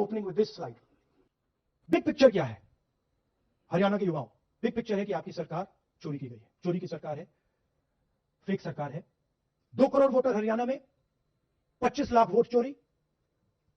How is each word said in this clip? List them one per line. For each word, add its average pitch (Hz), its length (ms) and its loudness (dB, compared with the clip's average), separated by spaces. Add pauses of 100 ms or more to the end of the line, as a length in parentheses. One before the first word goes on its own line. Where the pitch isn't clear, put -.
opening 208 200 -6
with 180 100 -8
this 208 200 -2
slide? 127 240 -12 (1080)
बिग 339 160 2
पिक्चर 262 260 6
क्या 185 140 0
है 113 160 -10 (1080)
हरियाणा 196 260 2
के 196 80 -2
युवाओं? 151 220 -2 (360)
बिग 220 120 -2
पिक्चर 220 240 -2
है 202 60 -2
कि 202 80 -4
आपकी 180 180 -6
सरकार 165 360 -8 (340)
चोरी 147 160 -8
की 135 100 -10
गई 120 80 -16
है, 110 120 -20 (160)
चोरी 175 160 -2
की 175 80 -8
सरकार 156 320 -8
है, 185 60 -14 (1200)
फेक 196 140 -4
सरकार 147 300 -8
है। 156 120 -12 (680)
दो 269 140 4
करोड़ 269 240 4
वोटर 254 240 2
हरियाणा 220 300 -2
में, 269 140 -4 (1000)
पच्चीस 247 300 0
लाख 233 180 6
वोट 220 180 4
चोरी, 247 280 0 (1000)